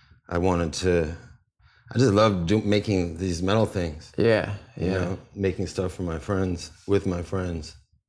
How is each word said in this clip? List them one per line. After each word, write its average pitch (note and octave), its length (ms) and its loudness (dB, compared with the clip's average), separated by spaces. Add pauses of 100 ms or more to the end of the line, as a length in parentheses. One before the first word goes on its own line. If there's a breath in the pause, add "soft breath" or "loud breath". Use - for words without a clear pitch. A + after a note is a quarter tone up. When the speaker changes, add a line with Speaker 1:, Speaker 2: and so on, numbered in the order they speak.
(280 soft breath)
Speaker 1:
I F2 100 -4
wanted E2+ 340 2 (120)
to, E2+ 320 2 (800 soft breath)
I A2+ 40 0
just A#2+ 140 4
loved G2 340 4
do-, G#2 160 4
making G2 560 0
these F2+ 240 -4
metal G2+ 240 2
things. E2 520 -6
Speaker 2:
Yeah, G#2+ 360 2 (220)
Speaker 1:
You E2 100 -2
Speaker 2:
yeah. F#2 120 0
Speaker 1:
know, F#2 200 -4 (160)
making G2 340 -2
stuff F2+ 260 -4
for - 80 -10
my E2 160 -4
friends, F#2 520 -2 (160)
with G2 200 2
my F2+ 160 -2
friends. F2 520 -6 (340)